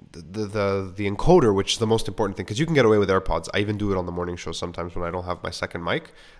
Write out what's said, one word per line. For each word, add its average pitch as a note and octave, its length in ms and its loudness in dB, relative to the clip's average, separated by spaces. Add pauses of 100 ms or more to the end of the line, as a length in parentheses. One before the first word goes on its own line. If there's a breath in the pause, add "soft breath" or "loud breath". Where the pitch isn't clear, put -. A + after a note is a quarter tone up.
(140)
the, - 80 -16
the, F#2+ 240 -6
the, G2 500 -2
the G2+ 160 -2
encoder, B2 420 6
which G2 200 0
is - 60 -4
the A2 80 0
most A2 200 2
important G2 300 -2
thing, F#2 80 -6
'cause G#2 140 -8
you E3 60 0
can D#3+ 100 0
get C3 100 6
away G#2+ 120 6
with G2 120 4
AirPods. F2 440 0
I G2+ 60 0
even G#2 180 -2
do G2+ 140 0
it F#2 60 0
on F2+ 80 -2
the F2 80 -6
morning F2 240 -4
show E2 160 -8
sometimes E2+ 420 -8
when F2 100 -4
I E2+ 60 -4
don't F2+ 140 -6
have F2+ 180 -6
my F2 60 -6
second F2 340 -8
mic. C3 300 -4 (260 loud breath)